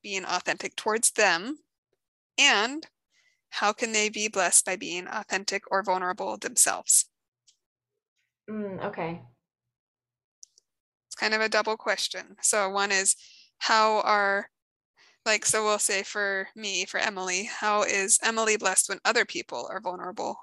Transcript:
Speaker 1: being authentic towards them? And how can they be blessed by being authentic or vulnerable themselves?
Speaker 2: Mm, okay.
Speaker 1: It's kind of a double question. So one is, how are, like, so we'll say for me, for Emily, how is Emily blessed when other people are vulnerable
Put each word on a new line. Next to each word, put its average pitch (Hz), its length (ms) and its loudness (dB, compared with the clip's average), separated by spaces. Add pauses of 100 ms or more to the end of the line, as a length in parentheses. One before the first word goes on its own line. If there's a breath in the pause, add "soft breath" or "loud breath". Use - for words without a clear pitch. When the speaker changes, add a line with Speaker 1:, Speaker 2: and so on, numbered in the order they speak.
Speaker 1:
being 196 240 -6
authentic 180 500 -4
towards 220 360 0
them? 208 460 2 (800)
And 262 480 4 (640)
how 208 220 0
can 226 200 -4
they 214 180 2
be 214 180 -4
blessed 185 380 4
by 185 100 -2
being 180 320 -8
authentic 202 600 -4
or 196 140 2
vulnerable 190 540 -2
themselves? - 680 2 (1400)
Speaker 2:
Mm, 208 360 -8
okay. 175 400 -6 (1800)
Speaker 1:
It's - 80 -16
kind 220 180 -2
of 220 60 2
a 220 80 2
double 214 280 0
question. 190 680 -4
So 208 280 2
one 196 220 0
is, 196 240 2 (420 loud breath)
how 220 440 4
are, 202 480 2 (760 soft breath)
like, 214 200 2
so 220 180 2
we'll 208 160 2
say 196 240 0
for 196 520 -4
me, 196 300 -4
for - 140 -6
Emily, 185 440 -2
how 214 400 0
is 196 380 2
Emily 226 360 2
blessed 190 320 0
when 190 140 -8
other 233 220 4
people - 440 -8
are 190 100 -8
vulnerable 185 640 -6